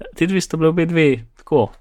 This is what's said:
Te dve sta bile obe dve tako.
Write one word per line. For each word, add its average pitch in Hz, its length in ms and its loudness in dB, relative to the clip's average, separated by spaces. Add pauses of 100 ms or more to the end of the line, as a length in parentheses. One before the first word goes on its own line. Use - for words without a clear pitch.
(100)
Te - 160 -4
dve 190 140 -2
sta - 160 -6
bile 160 120 2
obe 170 160 0
dve 165 220 0 (280)
tako. 123 360 -2 (100)